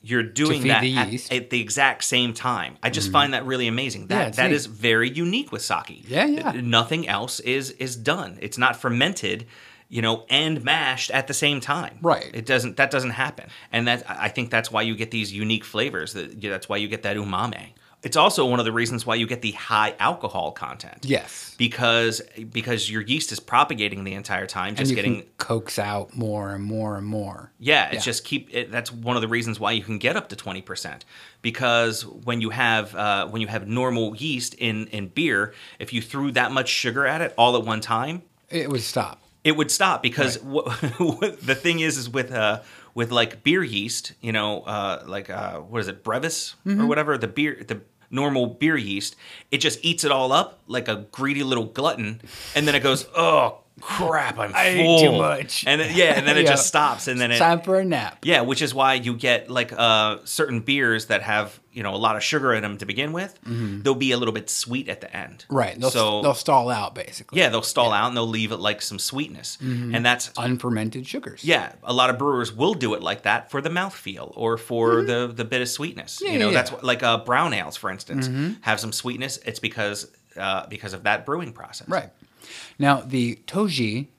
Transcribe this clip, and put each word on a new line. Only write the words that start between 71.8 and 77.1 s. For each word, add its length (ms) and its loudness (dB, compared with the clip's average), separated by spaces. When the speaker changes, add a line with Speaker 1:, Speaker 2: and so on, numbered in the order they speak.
Speaker 1:
a 100 -2
lot 160 6
of 80 2
brewers 360 0
will 220 2
do 180 0
it 80 -4
like 220 -4
that 280 0
for 100 -4
the 80 -2
mouthfeel 640 -6
or 220 0
for 380 2
Speaker 2:
Mm-hmm. 120 4
Speaker 1:
the, 260 0
the 120 -4
bit 160 0
of 80 -2
sweetness. 540 -8
Speaker 2:
Yeah, 100 -2
Speaker 1:
You 60 2
know, 100 4
Speaker 2:
yeah, 40 4
Speaker 1:
that's 180 2
Speaker 2:
yeah. 60 -10
Speaker 1:
what, 80 -12
like, 180 2
uh, 160 4